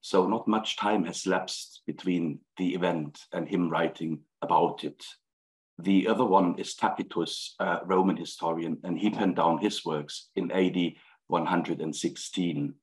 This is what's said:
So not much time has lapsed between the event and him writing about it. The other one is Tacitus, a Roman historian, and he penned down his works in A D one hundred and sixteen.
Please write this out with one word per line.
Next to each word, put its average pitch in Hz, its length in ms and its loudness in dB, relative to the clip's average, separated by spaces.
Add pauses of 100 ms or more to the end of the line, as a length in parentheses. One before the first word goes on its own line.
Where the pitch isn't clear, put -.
So 92 260 2
not 113 200 -2
much 107 300 0
time 98 280 2
has 90 200 -6
lapsed - 640 -2
between 85 540 -2 (160)
the 90 180 0
event 85 420 -2 (140)
and 87 180 -4
him 87 220 2
writing 80 480 -2 (240)
about 85 400 2
it. - 200 -10 (760)
The 95 280 4
other 113 180 4
one 92 340 4
is - 160 -8
Tacitus, - 840 -4
a 92 240 0
Roman 92 340 4
historian, 82 680 -4
and 90 160 -4
he 104 100 2
penned 95 280 0
down 82 220 4
his 104 240 0
works 76 520 -6
in 87 160 -2
A 92 180 4
D 87 280 0 (300)
one 85 180 0
hundred 87 360 0
and 78 140 -4
sixteen. 80 880 -4